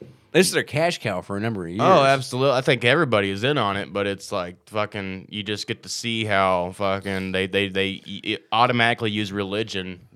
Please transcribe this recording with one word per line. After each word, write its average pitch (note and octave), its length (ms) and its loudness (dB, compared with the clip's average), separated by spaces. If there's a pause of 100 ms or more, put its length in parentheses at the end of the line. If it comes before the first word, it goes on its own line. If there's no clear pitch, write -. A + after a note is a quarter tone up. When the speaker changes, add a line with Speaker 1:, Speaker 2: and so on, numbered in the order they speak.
(340)
Speaker 1:
This F3+ 140 6
is F#3+ 60 -2
their D#3 100 0
cash E3 360 0
cow F#2+ 220 -4
for G2 160 -6
a - 20 -4
number G#2+ 260 -2
of E2 40 -8
years. F2+ 120 -6
Speaker 2:
Oh, D#3+ 220 6
absolutely. C3+ 540 2
I C3 40 2
think B2+ 220 2
everybody A#2 460 4
is G2 140 -4
in C#3+ 160 2
on G2+ 180 0
it, E2+ 160 -6
but G2+ 140 0
it's G2 240 -6
like F2+ 240 -4 (120)
fucking, G#2 600 -6
you G#2 140 -6
just G2+ 240 -6
get - 160 -8
to - 60 -16
see A2+ 360 -4
how F#2+ 460 2
fucking F#2+ 640 -2
they, F#2+ 120 2
they, G2 240 0
they G2 360 -2
y-, G2 180 -12
it G#2 280 -6
automatically A#2+ 600 2
use G#2 200 -2
religion G2 680 -4 (140)